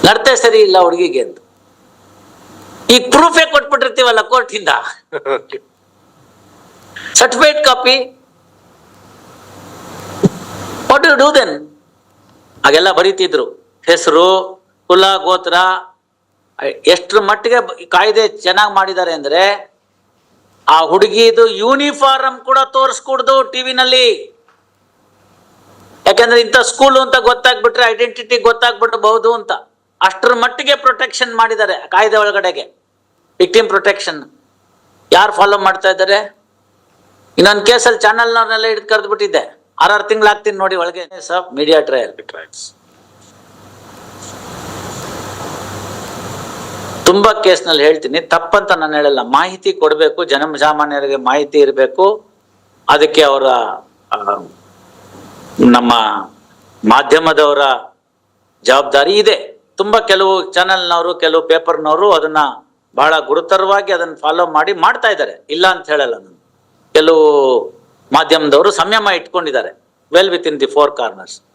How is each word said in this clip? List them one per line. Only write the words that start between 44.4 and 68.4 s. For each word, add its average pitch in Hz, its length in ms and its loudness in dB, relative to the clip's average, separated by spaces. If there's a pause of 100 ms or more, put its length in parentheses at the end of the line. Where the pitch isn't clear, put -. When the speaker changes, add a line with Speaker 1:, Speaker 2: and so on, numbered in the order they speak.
Speaker 1:
ತುಂಬಾ 202 260 2
ಕೇಸ್ನಲ್ಲಿ 170 520 -2
ಹೇಳ್ತೀನಿ, 151 360 -2
ತಪ್ಪಂತ 190 520 -2
ನಾನು 156 220 -4
ಹೇಳಲ್ಲ. 143 280 0
ಮಾಹಿತಿ 180 500 -2
ಕೊಡ್ಬೇಕು, 156 520 0
ಜನಸಾಮಾನ್ಯರಿಗೆ 147 920 -2
ಮಾಹಿತಿ 139 420 -2
ಇರ್ಬೇಕು. 139 680 2 (640)
ಅದಕ್ಕೆ 151 340 4
ಅವರ, 135 240 2 (640)
ಆ, 107 40 -4 (1400)
ನಮ್ಮ 120 320 4 (920)
ಮಾಧ್ಯಮದವರ 143 760 2 (1040)
ಜವಾಬ್ದಾರಿ 143 560 2
ಇದೆ. 208 340 0 (240)
ತುಂಬಾ 214 240 2
ಕೆಲವು 190 520 0
ಚಾನೆಲ್ನವರು, 175 600 -2
ಕೆಲವು 160 340 0
ಪೇಪರ್ನವರು 160 640 0
ಅದನ್ನ 156 240 0 (580)
ಬಹಳ 156 240 2
ಗುರುತರವಾಗಿ 190 760 -2
ಅದನ್ನ 170 220 -4
ಫಾಲೋ 160 320 -2
ಮಾಡಿ 160 260 0
ಮಾಡ್ತಾ 226 360 0
ಇದ್ದಾರೆ, 147 420 -6
ಇಲ್ಲ 170 160 0
ಅಂತ 185 240 -2
ಹೇಳಲ್ಲ 135 240 -2
ನಾನು. - 280 -20 (500)
ಕೆಲವು 151 680 4 (520)
ಮಾಧ್ಯಮದವರು 156 580 2